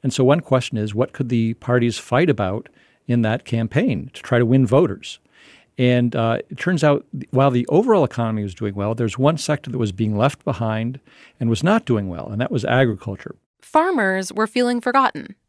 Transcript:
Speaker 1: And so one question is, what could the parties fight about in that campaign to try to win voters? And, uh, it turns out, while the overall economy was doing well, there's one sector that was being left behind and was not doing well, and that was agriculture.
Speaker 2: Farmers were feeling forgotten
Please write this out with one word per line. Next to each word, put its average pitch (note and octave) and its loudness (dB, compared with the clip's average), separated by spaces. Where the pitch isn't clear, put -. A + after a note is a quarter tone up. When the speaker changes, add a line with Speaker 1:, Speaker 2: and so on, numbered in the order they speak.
Speaker 1:
And C3 -2
so C3 2
one D3 4
question B2 -2
is, G#2+ -4
what B2 -2
could B2 -6
the A2+ 0
parties A#2+ 0
fight D3+ 0
about G#2 -2
in A#2+ 2
that A2 -2
campaign A#2 -2
to - -18
try A#2+ 2
to A#2+ 4
win B2+ 4
voters? B2 0
And, B2 2
uh, A2+ 0
it - -14
turns E3+ -2
out, C#3+ 2
while C3+ 4
the B2 0
overall G3+ 2
economy A2 -2
was F#2+ -8
doing G2+ -6
well, G2+ -4
there's A2+ -4
one D3 2
sector D3 -4
that B2+ -6
was G#2+ -2
being G#2+ -2
left B2+ 0
behind A2+ -4
and A#2 0
was A2+ 0
not G#3+ 2
doing G#2 -2
well, E2 -10
and G#2+ -6
that C3 -2
was C3+ -2
agriculture. A#2 0
Speaker 2:
Farmers G#3+ 0
were G#3+ 0
feeling A#3+ 0
forgotten B3 -2